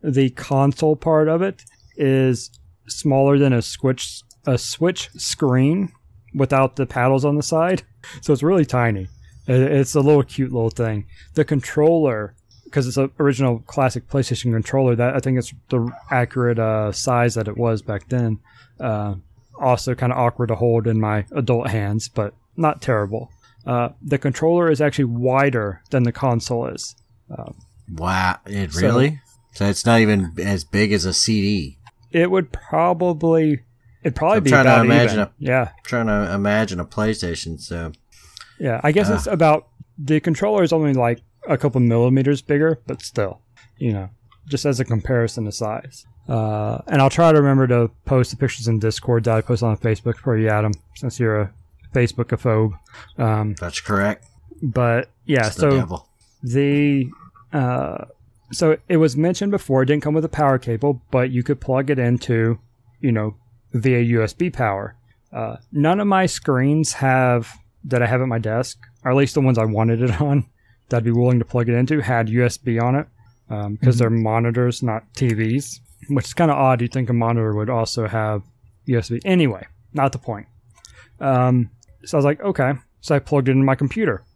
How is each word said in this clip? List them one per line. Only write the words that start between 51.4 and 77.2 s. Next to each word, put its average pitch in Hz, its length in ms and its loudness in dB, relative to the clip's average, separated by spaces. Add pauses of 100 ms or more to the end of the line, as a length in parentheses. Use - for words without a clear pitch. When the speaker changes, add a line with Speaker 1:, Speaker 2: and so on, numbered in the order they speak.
Speaker 1:
a 98 120 -4 (400)
Facebook-ophobe. 113 800 0 (440)
Um, 107 420 0
Speaker 2:
That's 87 220 -10
correct. 202 440 -2 (360)
Speaker 1:
but, 120 480 0 (160)
yeah, 123 220 2
Speaker 2:
It's 101 80 -6
the - 60 -2
Speaker 1:
so 151 100 4
Speaker 2:
devil. 87 360 -2 (360)
Speaker 1:
the, 143 640 0 (440)
uh, 123 520 -4 (460)
so 156 260 2 (100)
it 175 100 2
was 151 200 2
mentioned 180 340 0
before, 131 320 0
it 127 40 0
didn't 147 160 0
come 151 100 -2
with 156 120 0
a 160 40 -4
power 139 280 2
cable, 127 440 -2 (100)
but 131 200 0
you 123 120 -2
could 139 160 -2
plug 135 300 -2
it 135 100 0
into, 117 600 0 (420)
you 131 100 0
know, 107 240 -2 (380)
via 123 260 2
U 117 240 2
S 104 100 -4
B 175 160 -2
power. 107 460 -4 (380)
Uh, 113 240 -8 (140)
none 160 280 2
of 208 80 0
my 190 180 2
screens 147 680 0
have, 127 560 0 (340)
that 123 180 -2
I 117 60 0
have 123 140 0
at 131 60 -2
my 117 120 -2
desk, 110 380 -4 (260)
or 127 80 0
at 131 60 4
least 139 160 0
the 151 80 2
ones 131 160 4
I 110 80 2
wanted 113 360 0
it 117 200 0
<laughs> - 0 -
on, 143 240 0 (440)
that 123 80 0
I'd 117 60 -2
be 117 80 0
willing 120 280 2
to 117 60 -2
plug 120 240 -2
it 117 60 2
into, 131 260 0
had 113 280 0
U 120 160 2
S 117 120 -2
B 117 220 -2
on 123 160 0
it, 147 120 -2 (420)
um, 104 280 -8
'cause 127 180 4
Speaker 3:
Mm-hmm. 120 40 0
Speaker 1:
they're 120 120 2
monitors, 117 720 0
not 113 200 -4 (120)
T 123 180 0
Vs, 113 480 -4 (280)
which 139 160 0
is - 80 -12
kinda 160 200 2
odd. 131 280 2
You'd 120 120 -4
think 123 160 -4
a 123 40 0
monitor 113 420 0